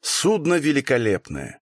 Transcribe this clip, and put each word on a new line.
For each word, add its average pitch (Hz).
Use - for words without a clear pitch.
Судно 175
великолепное. 120